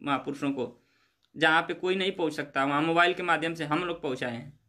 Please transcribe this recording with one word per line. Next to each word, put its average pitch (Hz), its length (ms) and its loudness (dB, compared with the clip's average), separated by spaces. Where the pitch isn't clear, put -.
महापुरुषों 139 480 -2
को, 127 160 -4
जहाँ 160 280 4
पे 170 120 -6
कोई 185 200 -2
नहीं 190 180 0
पहुँच 160 200 -2
सकता, 139 320 -2
वहाँ 143 160 2
मोबाइल 170 320 4
के 180 100 -8
माध्यम 165 300 0
से 160 120 -6
हम 156 180 0
लोग 170 180 -6
पहुँचाए 131 300 -4
हैं। - 380 -12